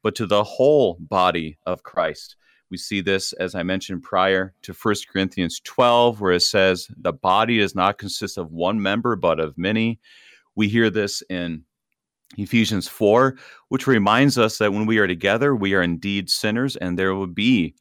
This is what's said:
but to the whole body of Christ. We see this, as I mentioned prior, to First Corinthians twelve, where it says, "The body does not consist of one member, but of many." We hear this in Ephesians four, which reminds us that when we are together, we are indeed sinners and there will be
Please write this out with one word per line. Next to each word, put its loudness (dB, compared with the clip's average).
but -2
to -6
the 2
whole 2
body 0
of -6
Christ. -6
We -12
see -6
this, -2
as -6
I -6
mentioned -6
prior, 0
to -16
First -4
Corinthians -4
twelve, 4
where 2
it 4
says, 2
"The -4
body 0
does 0
not 0
consist -10
of -8
one -2
member, -2
but 0
of -4
many." -2
We 0
hear 2
this -4
in -8
Ephesians 0
four, 4
which -4
reminds 4
us 2
that 0
when -2
we 2
are 4
together, 0
we 0
are 4
indeed -2
sinners -2
and -6
there 0
will -4
be 0